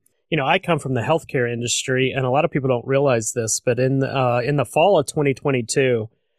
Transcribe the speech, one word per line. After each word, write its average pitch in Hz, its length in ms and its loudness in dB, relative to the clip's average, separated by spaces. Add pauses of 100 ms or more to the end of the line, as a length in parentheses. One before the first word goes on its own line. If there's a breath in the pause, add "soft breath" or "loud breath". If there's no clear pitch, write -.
(300)
You 160 80 0
know, 135 80 -2
I 170 140 2
come 170 180 0
from 131 160 -4
the 120 80 0
healthcare 131 500 -2
industry, 127 640 -2
and 131 120 -2
a 127 40 0
lot 139 140 2
of 170 80 -2
people 135 160 -2
don't 120 180 0
realize 135 460 0
this, 113 300 -4
but 123 180 0
in, 135 240 0
uh, 123 400 0
in 143 120 -2
the 135 100 0
fall 180 320 2
of 147 80 2
twenty 143 280 0
twenty-two, 123 760 -2 (280)